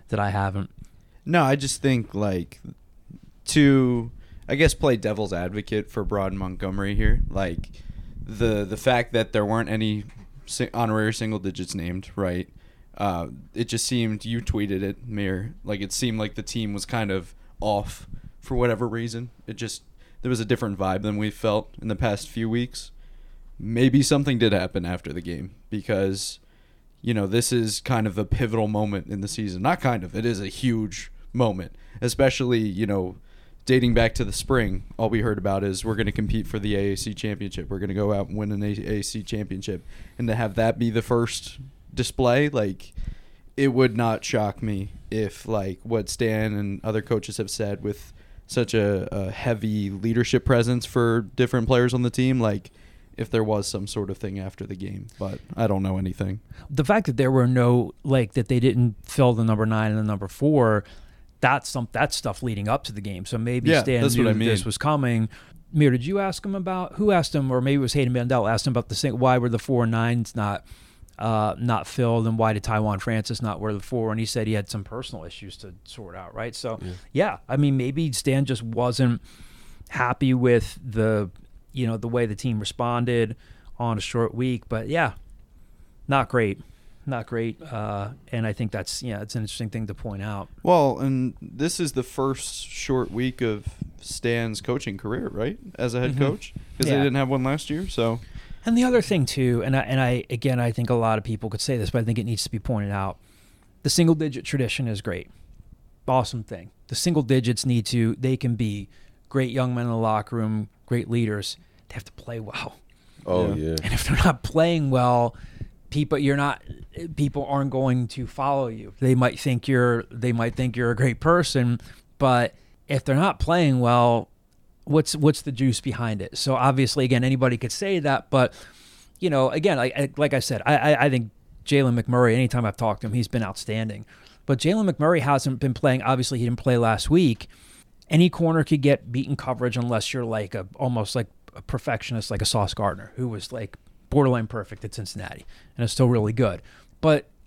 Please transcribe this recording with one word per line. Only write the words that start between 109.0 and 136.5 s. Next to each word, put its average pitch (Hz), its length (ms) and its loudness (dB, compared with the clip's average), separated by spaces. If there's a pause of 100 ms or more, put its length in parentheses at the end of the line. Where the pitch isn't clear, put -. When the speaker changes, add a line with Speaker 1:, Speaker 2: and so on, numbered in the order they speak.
Speaker 1:
great 131 220 0
young 127 240 0
men 120 120 -2
in 120 40 0
the 113 60 0
locker 110 400 0
room, 110 320 -2 (180)
great 120 240 -2
leaders. 110 460 0 (320)
They - 60 -18
have 117 100 -10
to - 80 -20
play - 260 -12
well. - 380 -10 (500)
Speaker 3:
Oh, 90 280 4
Speaker 2:
Yeah. 80 160 0
Speaker 3:
yeah. 80 120 0
Speaker 1:
And - 100 -2
if - 140 0
they're 139 180 2
not 156 180 4
playing 160 480 2
well, 123 440 4 (560)
people, 147 280 0
you're 139 180 2
not, 143 260 -2 (540)
people 143 300 0
aren't 139 240 0
going 127 380 2
to 123 180 -8
follow 139 400 0
you. 110 340 -10
They 131 140 6
might 123 240 4
think 123 300 -2
you're, 123 420 4
they 120 220 -2
might 117 240 0
think 123 200 -2
you're 120 140 2
a 117 60 0
great 123 240 0
person, 139 600 2 (380)
but 127 360 4 (340)
if 139 160 -2
they're 139 120 2
not 170 220 2
playing 156 420 4
well, 120 480 4 (560)
what's, 147 300 2
what's 151 280 4
the 147 100 -6
juice 123 280 2
behind 117 400 -4
it? - 160 -8
So 135 200 0
obviously, 131 480 4
again, 123 200 4
anybody 127 320 2
could 117 160 -6
say 196 280 -2
that, 139 280 0
but, 131 240 4 (680)
you 175 100 0
know, 131 200 4
again, 156 260 2
like, 123 200 0
I, 139 200 -2
like 147 180 2
I 131 60 2
said, 117 260 -4
I, 147 100 4
I, 131 280 4
I 147 60 4
think 120 200 0 (340)
Jalen 131 340 4
McMurray, 120 360 4
anytime 123 320 2
I've 101 100 -2
talked 110 260 0
to 117 40 -6
him, 107 60 -4
he's 117 160 0
been 117 160 0
outstanding. 107 600 -6 (400)
But 135 140 2
Jalen 196 320 2
McMurray 156 300 4
hasn't 135 400 0
been 135 120 0
playing. 131 300 2
Obviously, 127 380 0
he 120 40 2
didn't 120 140 0